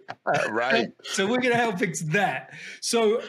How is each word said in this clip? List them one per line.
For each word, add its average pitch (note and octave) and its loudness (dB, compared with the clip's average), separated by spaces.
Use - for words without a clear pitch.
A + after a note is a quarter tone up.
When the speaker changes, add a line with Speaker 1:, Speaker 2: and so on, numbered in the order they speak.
Speaker 1:
Right. A#2+ 2
Speaker 2:
So - -2
we're A#3+ 0
gonna A#3+ 2
help A#3 0
fix E3+ -2
that. D#3 -2
So A3+ 2